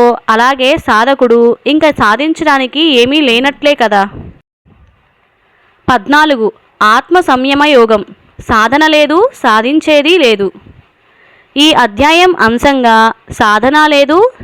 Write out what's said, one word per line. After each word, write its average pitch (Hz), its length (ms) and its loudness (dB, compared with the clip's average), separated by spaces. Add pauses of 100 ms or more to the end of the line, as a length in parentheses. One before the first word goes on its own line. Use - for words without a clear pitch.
(280)
అలాగే 254 480 0
సాధకుడు 240 640 0 (260)
ఇంకా 302 240 0
సాధించడానికి 277 920 -2 (180)
ఏమీ 262 200 0
లేనట్లే 277 540 -2
కదా. 208 280 0 (1900)
పద్నాలుగు, 254 600 0 (340)
ఆత్మ 247 380 0
సంయమ 277 440 0
యోగం. 233 400 2 (360)
సాధన 240 460 0
లేదు, 302 320 0 (160)
సాధించేది 285 840 0
లేదు. 214 300 0 (1080)
ఈ 302 160 2
అధ్యాయం 285 680 0
అంశంగా 233 720 0 (200)
సాధన 247 540 0
లేదు, 302 440 2 (140)